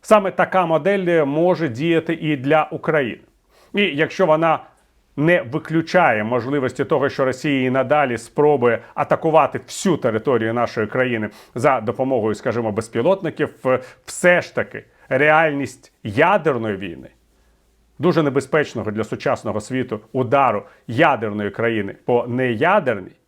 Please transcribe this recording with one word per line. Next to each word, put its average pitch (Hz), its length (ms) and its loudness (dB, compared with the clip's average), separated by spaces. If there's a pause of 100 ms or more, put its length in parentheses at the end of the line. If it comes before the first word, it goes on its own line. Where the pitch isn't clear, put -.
Саме 196 300 2
така 185 340 0
модель 170 600 0
може 160 420 0
діяти 160 460 -2
і 156 240 -4
для 147 340 2
України. 147 500 -4 (520)
І 202 80 0
якщо 160 440 0
вона 160 340 2 (560)
не 160 260 2
виключає 151 840 0
можливості 127 640 -2
того, 139 240 0
що 131 160 -2
Росія 131 420 0
і - 20 0
надалі 131 480 2
спробує 123 640 2 (140)
атакувати 151 760 2
всю - 300 0
територію 113 560 0
нашої 113 340 -2
країни 117 420 -2 (260)
за 127 260 2
допомогою, 110 540 -2
скажімо, 113 360 -4
безпілотників, 143 760 -2 (560)
все 175 360 2
ж - 140 -14
таки - 280 -6 (260)
реальність 147 840 0 (100)
ядерної 127 760 0
війни, 85 320 -12 (880)
дуже 156 240 2
небезпечного 131 680 -2
для 107 120 -4
сучасного 110 580 -4
світу 127 380 -6 (120)
удару 123 520 2 (240)
ядерної 113 640 0
країни 110 440 -2 (100)
по 120 220 0
неядерній 123 840 0 (160)